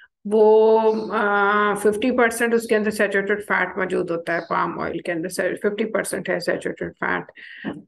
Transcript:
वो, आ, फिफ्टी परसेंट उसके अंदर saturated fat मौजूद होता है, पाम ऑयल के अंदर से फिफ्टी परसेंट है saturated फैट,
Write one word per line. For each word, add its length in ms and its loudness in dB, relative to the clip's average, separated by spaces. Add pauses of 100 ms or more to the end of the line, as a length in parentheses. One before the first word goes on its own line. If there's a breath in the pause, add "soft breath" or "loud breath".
(280 loud breath)
वो, 500 6 (340)
आ, 640 2
फिफ्टी 360 0
परसेंट 420 2
उसके 220 0
अंदर 160 0
saturated 500 0
fat 360 -2
मौजूद 340 -2
होता 220 -4
है, 80 -4
पाम 360 -4
ऑयल 220 -6
के 120 -8
अंदर 180 -4
से 240 -4
फिफ्टी 320 -4
परसेंट 440 -2
है 100 0
saturated 520 -4
फैट, 320 -2 (640 loud breath)